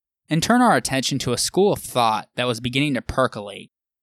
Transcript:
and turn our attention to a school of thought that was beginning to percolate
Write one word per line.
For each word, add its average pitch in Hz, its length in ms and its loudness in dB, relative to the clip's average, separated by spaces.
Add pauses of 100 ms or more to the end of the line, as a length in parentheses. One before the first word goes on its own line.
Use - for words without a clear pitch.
(300)
and 156 120 2
turn 247 200 4
our 220 120 6
attention 135 440 -2
to 123 160 -2
a 110 40 -6
school 190 340 0
of - 80 -4
thought 113 560 -2
that 123 100 -2
was 120 120 -2
beginning 131 360 -2
to 117 80 -4
percolate 104 680 -4 (320)